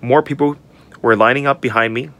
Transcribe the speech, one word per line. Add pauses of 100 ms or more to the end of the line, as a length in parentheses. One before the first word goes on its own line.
more
people (440)
were
lining
up
behind
me. (100)